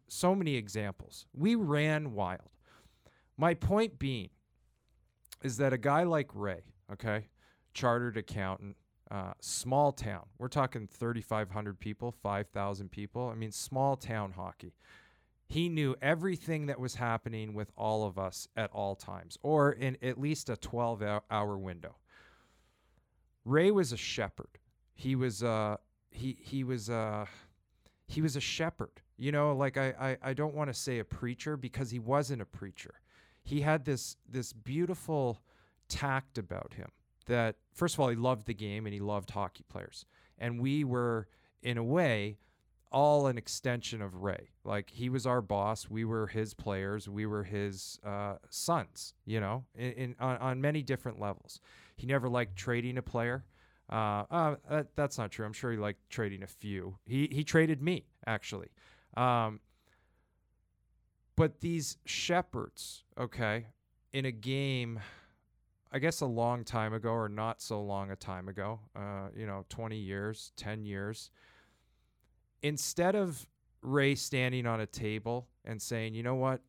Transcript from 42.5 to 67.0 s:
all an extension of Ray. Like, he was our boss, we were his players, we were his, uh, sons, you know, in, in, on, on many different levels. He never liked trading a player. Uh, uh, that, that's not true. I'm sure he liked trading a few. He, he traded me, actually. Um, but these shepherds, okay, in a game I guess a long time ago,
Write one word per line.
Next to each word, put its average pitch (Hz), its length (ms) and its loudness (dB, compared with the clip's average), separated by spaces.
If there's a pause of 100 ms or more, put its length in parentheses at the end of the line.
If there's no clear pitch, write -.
all 143 340 8
an 127 100 2
extension 120 640 -2
of 92 220 -6
Ray. 92 280 -2 (120)
Like, 104 280 -4
he 120 180 -4
was 127 180 0
our 123 160 4
boss, 104 480 0
we 110 140 -2
were 110 220 0
his 110 280 -2
players, 98 540 -2
we 104 180 -2
were 104 160 0
his, 101 640 -4
uh, 101 320 -4 (140)
sons, - 640 -2 (100)
you 110 160 0
know, 110 240 -2 (100)
in, 123 180 -4
in, 123 280 -6
on, 127 160 0
on 127 240 0
many 147 220 2
different 127 360 -4
levels. - 420 -6 (360)
He 123 100 -8
never 131 220 2
liked 120 280 0
trading 123 420 0
a 123 40 0
player. 123 420 0 (460)
Uh, 104 400 2
uh, 160 260 2 (140)
that, 151 260 -2
that's 143 220 0
not 107 120 -2
true. 110 140 -6
I'm 107 80 -4
sure 120 200 -4
he 110 60 0
liked 104 300 -4
trading 98 340 -4
a 98 40 -8
few. 95 580 -6
He, 135 280 2
he 143 100 2
traded 160 400 6
me, 170 220 0 (220)
actually. 104 420 -4 (480)
Um, 117 440 2 (1800)
but 156 240 4
these 165 440 -2
shepherds, - 960 -2 (160)
okay, 113 480 -2 (460)
in 135 120 0
a 131 60 0
game 123 720 -2 (920)
I 139 80 0
guess 160 200 2
a 147 60 2
long 120 380 2
time 110 280 0
ago, 113 180 0